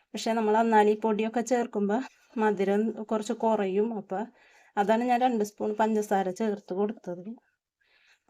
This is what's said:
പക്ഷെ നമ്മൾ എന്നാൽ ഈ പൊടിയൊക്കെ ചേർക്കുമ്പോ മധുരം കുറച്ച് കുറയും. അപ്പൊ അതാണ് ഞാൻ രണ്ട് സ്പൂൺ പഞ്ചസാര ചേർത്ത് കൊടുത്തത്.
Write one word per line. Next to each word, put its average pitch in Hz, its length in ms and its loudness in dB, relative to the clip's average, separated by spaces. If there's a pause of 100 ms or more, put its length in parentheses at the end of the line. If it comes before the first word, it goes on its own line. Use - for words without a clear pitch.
(140)
പക്ഷെ 220 180 -4
നമ്മൾ 214 260 2
എന്നാൽ 220 320 6
ഈ 214 80 2
പൊടിയൊക്കെ 220 460 0
ചേർക്കുമ്പോ 233 540 0 (380)
മധുരം 202 460 2 (220)
കുറച്ച് 220 320 -4
കുറയും. 214 580 0
അപ്പൊ 190 260 -6 (560)
അതാണ് 214 280 2
ഞാൻ 247 160 2
രണ്ട് 240 240 2
സ്പൂൺ 214 300 -6
പഞ്ചസാര 208 580 0
ചേർത്ത് 202 420 -4
കൊടുത്തത്. 190 500 -6 (1040)